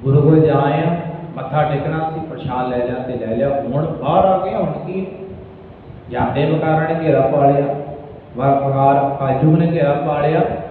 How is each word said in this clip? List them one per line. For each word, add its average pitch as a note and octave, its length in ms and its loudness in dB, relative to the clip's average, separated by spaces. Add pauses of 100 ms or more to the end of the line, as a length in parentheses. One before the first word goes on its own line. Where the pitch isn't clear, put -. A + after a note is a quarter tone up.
ਗੁਰੂ C#3 180 4
ਕੋਲ D#3 180 6
ਜਾ C#3+ 140 4
ਆਏ C#3+ 260 0
ਆ, E3+ 160 0 (400)
ਮੱਥਾ C#3 260 -2
ਟੇਕਣਾ D#3 520 -2
ਸੀ, - 60 -6 (100)
ਪ੍ਰਸ਼ਾਦ B2+ 400 -6
ਲੈ B2 60 -4
ਲਿਆ B2 180 -2
ਤੇ A#2+ 320 -6
ਲੈ A2+ 100 -4
ਲਿਆ। C#3 260 0 (120)
ਹੁਣ D#3 120 0
ਬਾਹਰ E3+ 380 0
ਆ F#3+ 200 2
ਗਏ, F#3 100 -4
ਹੁਣ D#3+ 180 -2 (140)
ਕੀ? F#3 200 -6 (1040)
ਜਾਂਦੇ B2 360 0
ਬਕਾਰਾਂ D#3+ 480 0
ਨੇ D#3+ 120 -2
ਘੇਰਾ C#3 140 4
ਪਾ C#3 300 4
ਲਿਆ, C#3 140 2 (720)
ਵਰ-, C#3 280 2
ਵਕਾਰ C#3 560 4
ਕਲਯੁਗ D3+ 380 4
ਨੇ E3 140 2
ਘੇਰਾ C#3+ 200 2
ਪਾ C#3+ 280 -2
ਲਿਆ D#3+ 200 2 (300)